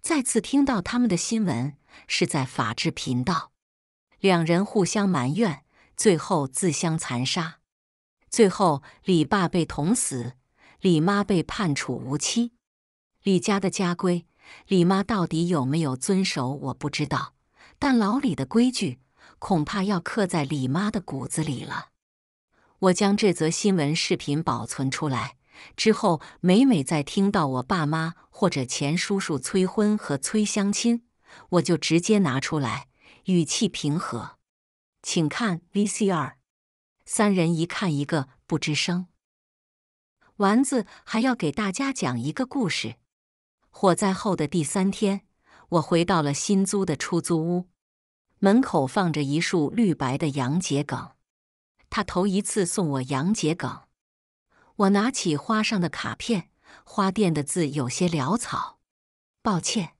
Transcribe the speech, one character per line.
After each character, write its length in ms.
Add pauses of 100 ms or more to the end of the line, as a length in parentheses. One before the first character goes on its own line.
再 220
次 180
听 240
到 180
他 160
们 100
的 80
新 280
闻 320 (300)
是 200
在 180
法 300
制 160
频 340
道， 280 (680)
两 260
人 200
互 200
相 240
埋 260
怨， 300 (320)
最 220
后 280
自 240
相 280
残 260
杀。 360 (680)
最 200
后 340 (220)
李 200
爸 240
被 160
捅 300
死， 400 (460)
李 200
妈 240
被 180
判 320
处 200
无 240
期。 340 (720)
李 160
家 220
的 100
家 240
规， 320 (400)
李 180
妈 180
到 240
底 220
有 160
没 160
有 160
遵 280
守 240
我 260
不 160
知 160
道， 280 (440)
但 180
老 220
李 160
的 100
规 260
矩 300 (380)
恐 260
怕 200
要 160
刻 260
在 180
李 220
妈 240
的 100
骨 280
子 160
里 200
了。 260 (880)
我 120
将 240
这 160
则 160
新 280
闻 180
视 220
频 260
保 240
存 240
出 180
来， 280 (400)
之 160
后 280 (200)
每 240
每 180
在 220
听 260
到 160
我 160
爸 240
妈 280 (140)
或 220
者 140
钱 340
叔 220
叔 180
催 260
婚 320
和 220
催 260
相 280
亲， 340 (440)
我 120
就 140
直 240
接 200
拿 200
出 180
来， 300 (380)
语 180
气 240
平 280
和。 420 (600)
请 280
看 320 (140)
V 120
C 240
R。 280 (640)
三 280
人 220
一 120
看 280
一 100
个 260 (160)
不 120
吱 160
声。 320 (1300)
丸 280
子 220 (180)
还 160
要 160
给 160
大 180
家 220
讲 260
一 140
个 120
故 240
事。 280 (760)
火 240
灾 180
后 220
的 140
第 160
三 260
天， 320 (460)
我 140
回 220
到 160
了 140
新 320
租 180
的 120
出 240
租 180
屋， 300 (720)
门 200
口 260
放 260
着 100
一 180
束 300
绿 240
白 240
的 120
洋 300
桔 220
梗。 300 (760)
他 120
头 240
一 140
次 240
送 260
我 120
洋 320
桔 200
梗。 280 (960)
我 140
拿 200
起 260
花 260
上 160
的 120
卡 240
片， 340 (360)
花 260
店 240
的 80
字 260
有 180
些 220
潦 300
草。 400 (640)
“抱 180
歉。” 400